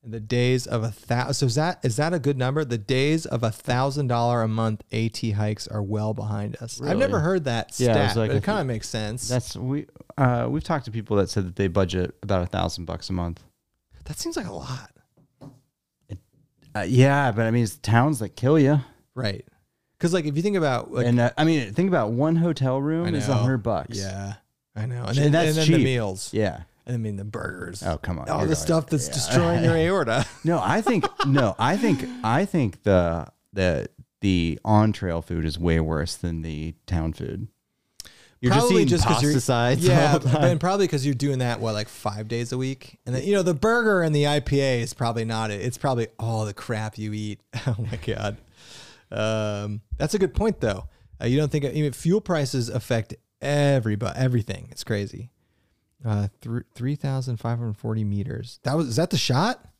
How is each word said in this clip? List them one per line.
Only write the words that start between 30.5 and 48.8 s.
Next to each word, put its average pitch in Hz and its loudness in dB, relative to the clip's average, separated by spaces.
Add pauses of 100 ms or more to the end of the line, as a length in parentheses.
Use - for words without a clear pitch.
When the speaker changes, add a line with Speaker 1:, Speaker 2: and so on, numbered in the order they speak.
Speaker 2:
I 139 2
think, 226 2 (200)
no, 135 4
I 135 2
think, 214 2 (220)
I 131 2
think 139 -2
the, 85 4 (260)
the, 90 0 (320)
the 87 2
on-trail 104 2
food 82 -4
is 78 -2
way 82 2
worse 78 -2
than 82 -4
the 80 -8 (100)
town 82 -2
food. - -8 (960)
You're 123 2
Speaker 1:
Probably 240 6
Speaker 2:
just - 4
eating 160 6
Speaker 1:
just 165 4
'cause 113 4
you're 147 4
Speaker 2:
pasta 135 2
sides 120 2
Speaker 1:
yeah, 147 6
Speaker 2:
all 160 4
the 139 0
time. 151 4
Speaker 1:
and 131 4
probably 190 2
'cause 139 -2
you're 143 2
doing 131 -2
that, 120 -2
what, 110 -2
like, 107 -4
five 107 -8
days 117 -4
a 131 -4
week? 131 -8
And 123 -4
then, 131 -4
you 196 0
know, 196 4
the 175 2
burger 214 4
and 160 2
the 147 4
I 147 2
P 139 2
A 131 2
is 117 -6
probably 117 -2
not 110 -2
it. 101 -6
It's 123 -4
probably 120 0 (120)
all 113 -2
the 104 -6
crap 110 -6
you 107 -6
eat. 107 -6 (140)
<laughs> - -8
Oh, 110 -2 (120)
my - -6 (100)
God. 107 -4 (760)